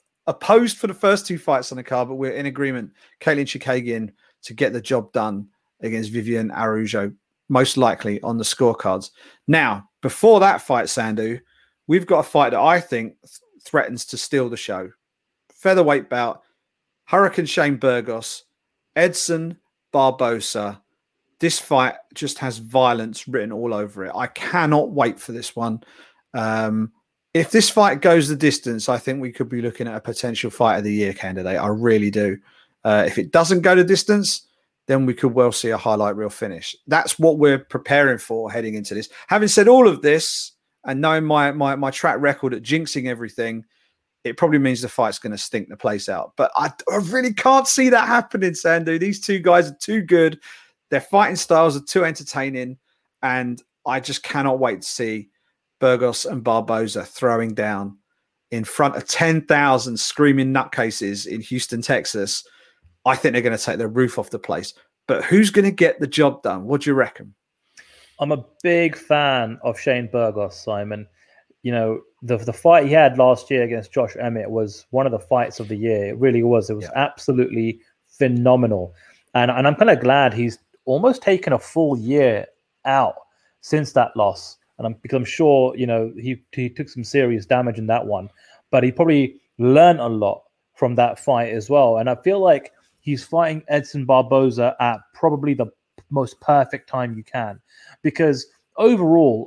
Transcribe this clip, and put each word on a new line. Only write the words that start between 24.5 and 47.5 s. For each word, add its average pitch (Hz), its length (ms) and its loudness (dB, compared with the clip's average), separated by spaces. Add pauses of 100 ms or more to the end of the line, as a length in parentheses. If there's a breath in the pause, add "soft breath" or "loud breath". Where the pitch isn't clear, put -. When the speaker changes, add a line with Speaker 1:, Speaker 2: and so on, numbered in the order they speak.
Speaker 1:
wait 123 280 -2
for - 140 -14
this 117 240 -12
one. 113 260 -6 (500 soft breath)
Um, 110 600 -4 (420)
if 165 160 0
this 220 180 4
fight 196 340 2
goes 170 260 6
the 151 80 -4
distance, 131 520 -2
I 123 100 -2
think 135 220 -6
we 123 120 -10
could 120 160 -6
be 120 140 -8
looking 120 260 -6
at 110 80 -10
a 110 40 -12
potential 117 480 -6
fight 110 300 2
of 104 60 -4
the 104 80 -2
year 101 200 0
candidate. 92 460 -6
I - 80 -2
really 107 420 2
do. 101 300 -2 (460 soft breath)
Uh, 104 200 4
if - 140 -4
it 117 140 -4
doesn't 170 300 4
go 185 120 4
the 185 80 8
distance, 196 640 0 (400)
then 135 200 2
we 123 80 0
could 123 200 -2
well 123 160 4
see 113 200 -4
a 110 60 -2
highlight 104 380 0
reel 104 160 -8
finish. - 460 -12 (100)
That's - 320 -2
what 156 200 2
we're 143 200 4
preparing 139 600 0
for 113 300 -8
heading 110 260 -8
into 104 200 -10
this. 107 140 -10 (180 loud breath)
Having 208 220 2
said 208 180 4
all 247 220 10
of 143 140 2
this, 151 500 0 (320)
and 135 160 -6
knowing 156 240 0
my, 147 260 2
my, 139 240 -2
my 135 160 -4
track 147 300 0
record 135 340 0
at 110 80 -8
jinxing 139 460 -4
everything, 113 560 -8 (580)
it 120 140 -8
probably 151 220 4
means 131 220 0
the 123 80 -8
fight's 110 300 -4
gonna 107 180 -10
stink - 320 -8
the - 80 -18
place 104 320 -6
out. - 280 -8
But - 200 0
I, 147 160 -2 (200)
I 202 40 -2
really 214 380 -2
can't 262 320 2